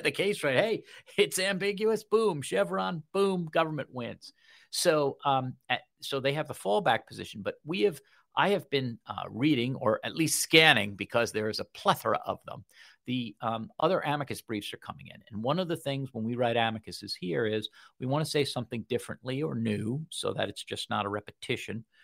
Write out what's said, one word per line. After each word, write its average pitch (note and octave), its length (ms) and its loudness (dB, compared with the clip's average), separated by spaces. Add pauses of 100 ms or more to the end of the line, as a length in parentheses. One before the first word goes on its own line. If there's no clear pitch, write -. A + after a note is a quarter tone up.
the D#3 100 2
case G3 300 0
right. C#3 140 2
"Hey, F#3+ 280 2 (340)
it's - 200 4
ambiguous." G3+ 680 0
Boom, G#3 360 2
Chevron, F#3 680 0
boom, F#3+ 400 2
government D#3 400 0
wins. A#2 400 -8 (380)
So, D3+ 560 2
um, C3 300 2 (120)
at, B2 140 0 (180)
so C#3 220 -4
they C3+ 100 2
have D3 160 -2
the C3 60 -8
fallback F#3 540 2
position, - 340 -12
but - 140 -6 (100)
we F#3 160 -2
have, G3+ 180 2 (380)
I D#3 120 6
have F#3+ 200 0
been, B2+ 380 -2
uh, F#2+ 220 -8
reading B2 460 2
or - 300 2
at A#2 100 -6
least D#3 240 0
scanning A#2+ 560 6
because A2+ 360 0
there G#2+ 180 -2
is G2+ 100 -4
a F#2+ 60 -6
plethora - 600 0
of - 200 -4
them. - 180 -12 (420)
The, B2 360 -4
um, A2+ 280 -4 (100)
other E3+ 260 4
amicus C#3+ 340 -4
briefs G#2+ 320 -6
are - 60 -10
coming - 300 -14
in. - 120 -20 (100)
And G#2+ 140 -6
one D3 160 0
of F3+ 80 -2
the E3 80 -2
things C#3 380 -6
when A2+ 100 -6
we A#2+ 120 -2
write A#2 200 2
amicuses A2+ 600 -2
here C#3 320 -2
is G#2+ 200 -2 (320)
we C3 60 -6
wanna C#3+ 180 0
say D3 220 0
something A#2+ 420 -6
differently B2+ 540 -4
or D3 140 -2
new A2+ 540 -2
so - 240 -4
that G2+ 140 -2
it's - 160 -10
just - 280 -8
not G#2 160 -2
a - 20 -4
repetition G#2+ 760 -6 (200)